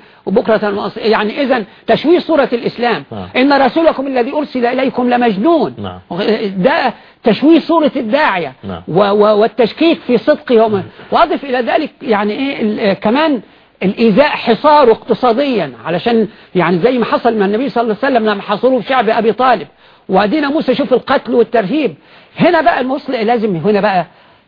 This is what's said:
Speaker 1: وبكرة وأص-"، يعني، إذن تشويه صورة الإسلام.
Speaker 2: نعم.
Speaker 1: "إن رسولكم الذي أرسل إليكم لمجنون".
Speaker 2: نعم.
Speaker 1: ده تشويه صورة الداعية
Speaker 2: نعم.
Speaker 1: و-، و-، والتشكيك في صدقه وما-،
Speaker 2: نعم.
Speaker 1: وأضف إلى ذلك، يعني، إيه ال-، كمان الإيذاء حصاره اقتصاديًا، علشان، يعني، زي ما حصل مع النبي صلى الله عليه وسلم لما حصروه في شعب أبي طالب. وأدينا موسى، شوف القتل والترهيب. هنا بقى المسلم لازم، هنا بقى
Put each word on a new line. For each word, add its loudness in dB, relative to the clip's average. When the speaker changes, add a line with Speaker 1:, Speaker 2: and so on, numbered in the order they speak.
Speaker 1:
وبكرة 0
وأص-"، -12
يعني، -2
إذن -2
تشويه 2
صورة 0
الإسلام. -4
Speaker 2:
نعم. -10
Speaker 1:
"إن 2
رسولكم 0
الذي -2
أرسل -4
إليكم -2
لمجنون". 0
Speaker 2:
نعم. -10
Speaker 1:
ده 0
تشويه 4
صورة 2
الداعية -2
Speaker 2:
نعم. -10
Speaker 1:
و-، 2
و-، 4
والتشكيك 0
في 0
صدقه 2
وما-، 2
Speaker 2:
نعم. -4
Speaker 1:
وأضف 0
إلى -4
ذلك، -2
يعني، -2
إيه -4
ال-، -2
كمان 0
الإيذاء 2
حصاره 2
اقتصاديًا، -2
علشان، 0
يعني، 2
زي 2
ما 0
حصل 0
مع 2
النبي -2
صلى -2
الله -2
عليه 0
وسلم 2
لما -4
حصروه 0
في -12
شعب 0
أبي 0
طالب. 0
وأدينا 0
موسى، 0
شوف -2
القتل -2
والترهيب. 0
هنا 2
بقى 2
المسلم -4
لازم، 0
هنا 0
بقى 0